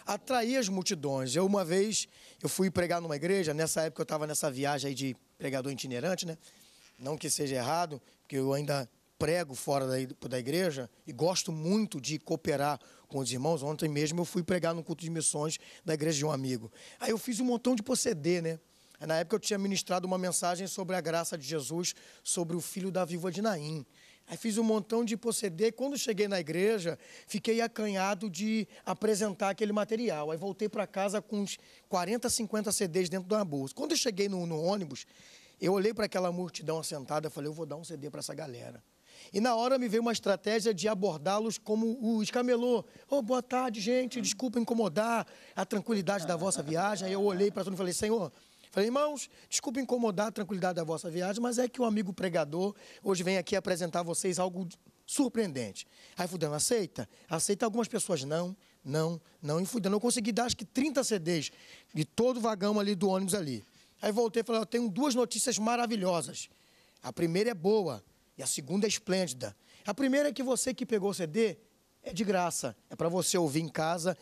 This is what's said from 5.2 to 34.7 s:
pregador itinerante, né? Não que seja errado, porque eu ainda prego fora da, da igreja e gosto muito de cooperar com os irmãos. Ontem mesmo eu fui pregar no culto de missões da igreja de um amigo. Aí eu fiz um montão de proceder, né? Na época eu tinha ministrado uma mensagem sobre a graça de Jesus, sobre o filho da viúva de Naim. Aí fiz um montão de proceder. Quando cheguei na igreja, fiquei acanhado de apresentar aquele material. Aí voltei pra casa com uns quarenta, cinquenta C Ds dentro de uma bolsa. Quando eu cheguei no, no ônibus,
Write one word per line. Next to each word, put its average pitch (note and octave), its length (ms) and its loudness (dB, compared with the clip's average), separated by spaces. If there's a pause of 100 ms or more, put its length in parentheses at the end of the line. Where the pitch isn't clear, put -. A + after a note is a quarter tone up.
pregador C3+ 340 -4
itinerante, C#3 540 -4
né? D#3+ 100 -8 (600)
Não C3+ 180 -6
que D3+ 140 -4
seja C#3 240 0
errado, D3+ 480 0 (200)
porque - 140 -6
eu C3+ 160 2
ainda C#3+ 380 -2 (280)
prego D#3 360 0
fora C#3 320 0
da, C3 420 -4
da B2+ 100 -2
igreja C#3 520 0 (160)
e D#3 60 -10
gosto E3 400 0
muito E3 480 0
de C#3+ 180 -4
cooperar D3 600 0 (280)
com C#3 140 -6
os B2 100 -2
irmãos. C3+ 320 0
Ontem D3+ 260 -2
mesmo D3+ 340 2
eu - 20 2
fui F3+ 180 -2
pregar E3 320 2
no E3 80 -6
culto D#3+ 220 -6
de E3 60 -4
missões D#3 500 -2 (240)
da D#3 100 0
igreja D3+ 240 2
de C#3+ 80 0
um D3+ 60 0
amigo. B2+ 400 -4 (260)
Aí A#3+ 120 -2
eu A3 80 0
fiz A#3 200 -4
um B3+ 60 0
montão B3 320 2
de G#3 80 -4
proceder, F3+ 580 0
né? D#3+ 160 -2 (420)
Na D#3 180 0
época E3+ 180 0
eu - 40 2
tinha G#3 180 -2
ministrado F#3+ 500 0
uma F#3 100 2
mensagem F3+ 480 0
sobre F#3 300 -4
a F3+ 40 0
graça E3 380 -2
de C3+ 80 -10
Jesus, D#3 480 -2 (300)
sobre F3 320 -2
o E3 40 -2
filho F#3+ 300 -6
da F3+ 140 0
viúva F3 260 -4
de E3+ 100 -4
Naim. D#3 460 -2 (420)
Aí E3+ 80 -10
fiz G#3+ 200 -2
um A#3 60 2
montão A3 420 2
de A3+ 120 -2
proceder. G#3+ 560 0
Quando C4 260 -4
cheguei G#3 300 0
na G3 100 0
igreja, F3 580 0 (300)
fiquei A3+ 340 0
acanhado G#3 720 0
de G#3+ 360 0 (200)
apresentar G#3 640 0
aquele G#3 220 0
material. G#3 580 0
Aí E3 80 -2
voltei G3 300 -4
pra G3+ 180 -2
casa G3 340 0
com G#3 200 -4
uns - 180 -4 (300)
quarenta, G#3+ 420 0
cinquenta G#3+ 400 0
C G3 160 2
Ds F3 220 2
dentro F3+ 200 -6
de G#3 60 2
uma G#3+ 100 4
bolsa. C#3 300 -4
Quando D4+ 160 -4
eu E4 60 2
cheguei G3+ 320 0
no, F#3 180 -2
no D#3+ 160 -2
ônibus, F3 420 0 (560)